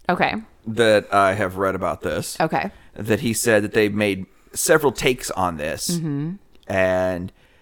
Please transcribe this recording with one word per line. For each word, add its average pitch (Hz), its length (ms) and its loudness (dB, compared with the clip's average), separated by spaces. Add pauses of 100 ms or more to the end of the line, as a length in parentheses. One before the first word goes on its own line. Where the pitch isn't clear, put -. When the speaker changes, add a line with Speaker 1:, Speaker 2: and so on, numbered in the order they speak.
Speaker 1:
Okay. - 280 0 (300)
Speaker 2:
that 110 480 4
I 98 200 6
have 95 240 -2
read 95 180 0
about 87 280 -4
this. 85 360 -4
Speaker 1:
Okay. 160 320 -2 (220)
Speaker 2:
That 104 260 -2
he 117 140 -2
said 107 300 2
that 104 100 -6
they 107 160 4
made 101 380 -2 (260)
several 147 400 2
takes - 380 -2
on 87 260 -2
this. 76 400 -6
Speaker 1:
Mm-hmm. 156 380 -6 (320)
Speaker 2:
And 92 680 0 (280)